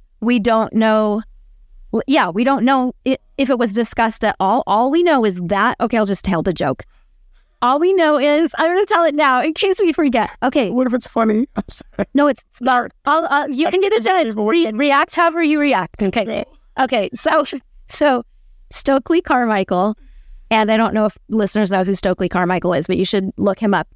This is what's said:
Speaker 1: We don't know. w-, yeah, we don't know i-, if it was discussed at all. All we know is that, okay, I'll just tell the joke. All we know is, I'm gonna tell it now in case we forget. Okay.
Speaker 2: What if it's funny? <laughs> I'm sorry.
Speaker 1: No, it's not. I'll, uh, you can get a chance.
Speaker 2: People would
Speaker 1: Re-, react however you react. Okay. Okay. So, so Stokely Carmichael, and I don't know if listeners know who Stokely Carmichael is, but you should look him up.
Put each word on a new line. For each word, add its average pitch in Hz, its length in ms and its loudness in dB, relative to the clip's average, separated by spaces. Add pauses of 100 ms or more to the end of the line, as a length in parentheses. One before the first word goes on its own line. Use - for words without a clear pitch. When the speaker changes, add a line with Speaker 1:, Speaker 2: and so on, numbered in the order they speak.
(200)
Speaker 1:
We 240 180 2
don't 220 340 0
know. 220 500 0 (680)
w-, 220 140 -2
yeah, 247 240 2
we 208 140 0
don't 254 200 0
know 254 300 0 (120)
i-, 262 120 0 (180)
if 277 140 -2
it 254 80 0
was 233 140 -2
discussed 226 520 -2
at 208 160 0
all. 190 260 0
All 226 240 2
we 339 120 2
know 302 240 4
is 180 160 -2
that, 196 380 0
okay, 226 180 0
I'll 214 80 2
just 196 180 -4
tell 170 180 0
the 175 120 -2
joke. - 300 -4 (800)
All 254 160 2
we 370 160 2
know 302 240 2
is, 294 400 2
I'm 330 160 2
gonna 392 100 2
tell 349 200 0
it 294 100 0
now 269 260 2
in 311 140 -2
case 381 260 0
we 330 140 2
forget. 240 340 0 (140)
Okay. 254 260 0
Speaker 2:
What 254 180 0
if 226 60 -2
it's 247 140 -2
funny? 220 460 0
<laughs> - 40 -10
I'm 208 100 -6
sorry. - 460 -10
Speaker 1:
No, 285 140 2
it's 269 180 -2 (160)
not. 247 300 0 (160)
I'll, 320 180 2
uh, 285 220 -2
you 285 240 -2
can 370 100 0
get 392 140 0
a 453 80 0
chance. 330 280 0
Speaker 2:
People 208 140 -4
would 226 80 0
Speaker 1:
Re-, 330 200 2
react 277 420 0
however 339 280 0
you 302 160 2
react. 233 440 -2
Okay. 202 420 -2 (340)
Okay. 240 360 0
So, 302 320 0 (420)
so 262 340 2 (480)
Stokely 285 520 0
Carmichael, 214 720 0 (540)
and 220 200 2
I 220 60 4
don't 220 160 2
know 214 140 2
if 196 100 -4 (140)
listeners 208 400 0
know 185 140 0
who 196 100 0
Stokely 185 340 -2
Carmichael 180 460 0
is, 160 120 -2
but 180 120 -2
you 190 80 0
should 190 320 -2
look 196 220 0
him 208 120 0
up. 165 240 -2